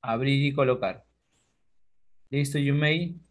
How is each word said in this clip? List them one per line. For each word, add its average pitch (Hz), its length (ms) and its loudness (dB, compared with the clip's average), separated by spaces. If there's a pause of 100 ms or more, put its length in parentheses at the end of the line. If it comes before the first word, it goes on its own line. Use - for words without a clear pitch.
Abrir 135 440 0
y 139 80 0
colocar. 127 500 0 (1300)
Listo, 143 280 0
Yumei. 151 600 0 (100)